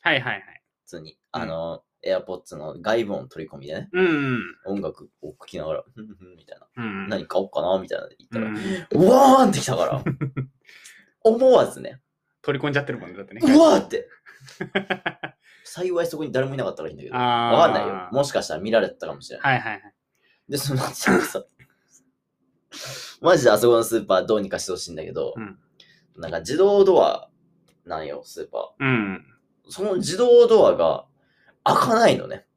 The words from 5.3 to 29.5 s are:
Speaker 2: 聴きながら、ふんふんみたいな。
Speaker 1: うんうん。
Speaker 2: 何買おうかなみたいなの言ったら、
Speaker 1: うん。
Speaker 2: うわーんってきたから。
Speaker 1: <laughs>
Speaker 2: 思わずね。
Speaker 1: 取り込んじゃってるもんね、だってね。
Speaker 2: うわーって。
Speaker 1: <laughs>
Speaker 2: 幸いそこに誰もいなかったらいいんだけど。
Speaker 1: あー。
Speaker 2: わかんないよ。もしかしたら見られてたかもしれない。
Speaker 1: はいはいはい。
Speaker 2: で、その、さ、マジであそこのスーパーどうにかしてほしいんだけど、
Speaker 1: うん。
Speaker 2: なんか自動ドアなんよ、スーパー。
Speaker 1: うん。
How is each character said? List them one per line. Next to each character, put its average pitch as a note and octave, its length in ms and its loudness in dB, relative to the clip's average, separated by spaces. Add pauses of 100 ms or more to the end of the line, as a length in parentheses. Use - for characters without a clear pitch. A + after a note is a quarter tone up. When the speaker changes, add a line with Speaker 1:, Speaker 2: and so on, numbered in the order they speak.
Speaker 2:
聴 - 60 -20 (100)
き F#2 100 -16
な D2+ 80 -10
が D#2 100 -6
ら、 - 100 -8 (100)
ふ A2 80 -20
ん G#2+ 40 -18
ふ F#2 200 -20
ん F2+ 100 -20
み D#2+ 80 -20
た - 120 -20
い - 40 -20
な。 - 160 -20
Speaker 1:
う A#2+ 60 -14
ん - 20 -8
う - 20 -8 (200)
ん。 - 20 -12
Speaker 2:
何 F#2+ 180 -6
買 - 140 -4
お G2 60 -8
う - 40 -20
か D2+ 120 -4
な F#2 160 -2
み F#2 100 -8
た - 80 -8
い - 20 -8
な - 60 -12
の - 140 -20
言 - 80 -20
っ - 40 -20
た A#2 80 -8
ら、 A2 80 -6
Speaker 1:
う A2 40 -8
ん。 F3 560 0
Speaker 2:
う G#3+ 40 8
わ C4+ 300 8
ー B3+ 60 6
ん - 20 4
っ - 60 2
て - 60 -4
き - 40 -8
た B2+ 100 -4
か E2+ 120 -2
ら。 - 180 -6
Speaker 1:
<laughs> - 1200 -10
Speaker 2:
思 A#3 260 4
わ G3 160 6
ず - 140 -12
ね。 - 220 -16 (400)
Speaker 1:
取 C#3 160 -2
り C3 60 -6
込 D3 40 -2
ん C#3+ 60 -4
じ C#3+ 40 2
ゃ C#3 40 -2
っ - 20 -10
て C#3+ 80 -8
る A#2+ 60 -10
も F2+ 80 -16
ん F2+ 40 -18
ね、 F2+ 60 -18
だ G2 60 -16
っ F#2+ 40 -16
て - 80 -20
ね。 A2 80 -10
Speaker 2:
う C#4 160 6
わ D#4 200 8
ー - 20 2
っ - 80 -12
て。 - 180 -6 (540)
Speaker 1:
<laughs> - 1040 -8
Speaker 2:
幸 F3 380 -4
い E3 40 -2
そ E3 100 -8
こ D#3 80 -8
に B2 80 -10
誰 C3 140 -2
も C3+ 80 -8
い - 20 -8
な B2+ 80 -6
か F#2 60 -4
っ - 40 -14
た - 80 -14
ら D#2 60 -10
い - 40 -14
い - 20 -18
ん - 40 -20
だ - 60 -18
け - 60 -16
ど。 B2+ 60 -8
Speaker 1:
あ - 20 -4
ー。 A#2+ 380 2
Speaker 2:
わ D#3+ 80 6
か D3+ 60 4
ん A2 40 -2
な A2 100 -2
い G2+ 40 -6
よ。 F#2 240 -10
も C#3 120 0
し C3+ 80 -8
か - 100 -2
し - 60 -12
た D#2 60 -6
ら D#2+ 60 -8
見 G#2+ 100 -6
ら A2 100 4
れ F#2 80 0
て - 80 -12
た E2+ 100 -12
か D2+ 80 -10
も C#2 80 -18
し - 100 -18
れ - 60 -16
な C#3 120 0
い。 B2+ 40 2
Speaker 1:
は A#2 40 0
い - 20 -2
は A2 100 -10
い - 20 -10 (100)
は G2+ 60 -20
い。 - 60 -20 (540)
Speaker 2:
で、 C#3 100 -6
そ C#3 160 -6
の、 B2+ 60 -2
さ、 - 640 -2 (1800)
マ E3+ 160 6
ジ C3 80 0
で A#2 60 8
あ G#2 80 4
そ A#2+ 100 4
こ A#2+ 80 6
の A#2 80 2
ス A2+ 140 -2
ー G2+ 80 -4
パ F#2+ 120 4
ー F2+ 80 -2
ど A2 100 2
う G#2 40 0
に G2 80 -8
か F2 100 -6
し - 80 -8
て F#2+ 60 -6
ほ E2+ 60 -6
し - 100 -12
い E2+ 40 -14
ん D2+ 40 -12
だ D#2 80 -12
け - 80 -14
ど、 - 240 -6
Speaker 1:
う A2+ 40 -12
ん。 G2+ 180 -14 (580)
Speaker 2:
な E2 120 -14
ん - 20 -10
か E2 100 -6
自 F#2+ 160 -6
動 G3+ 280 4
ド E3+ 180 6
ア - 260 -2 (560)
な E2 160 -10
ん D#2 60 -12
よ、 C#2+ 180 -12
ス - 180 -16
ー - 60 -14
パ - 300 -10
ー。 C#3 60 -6
Speaker 1:
う - 20 0
ん。 G#2 400 -2 (420)